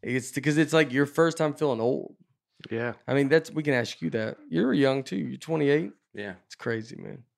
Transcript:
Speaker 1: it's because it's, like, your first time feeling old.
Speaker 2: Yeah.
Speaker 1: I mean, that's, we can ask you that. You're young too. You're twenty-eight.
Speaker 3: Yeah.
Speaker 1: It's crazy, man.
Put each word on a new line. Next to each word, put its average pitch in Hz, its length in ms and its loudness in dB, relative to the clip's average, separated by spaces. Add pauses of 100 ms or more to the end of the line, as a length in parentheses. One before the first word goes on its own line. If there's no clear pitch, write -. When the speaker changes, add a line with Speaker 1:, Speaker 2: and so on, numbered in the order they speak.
Speaker 1:
it's 123 300 -4
because 147 280 0
it's, 151 140 2
like, 156 200 4
your 139 140 4
first 160 320 2
time 151 160 0
feeling 135 260 0
old. 123 340 -2 (560)
Speaker 2:
Yeah. 117 220 -4 (160)
Speaker 1:
I 127 60 0
mean, 139 140 4
that's, 160 220 4
we 156 140 -6
can 143 100 2
ask 117 260 -2
you 160 100 -4
that. 110 260 -4 (120)
You're 214 240 0
young 135 300 4
too. - 140 -8
You're 131 220 -6
twenty-eight. 156 520 0 (240)
Speaker 3:
Yeah. 104 200 -8 (120)
Speaker 1:
It's - 80 -20
crazy, 113 400 -6
man. - 300 -14 (140)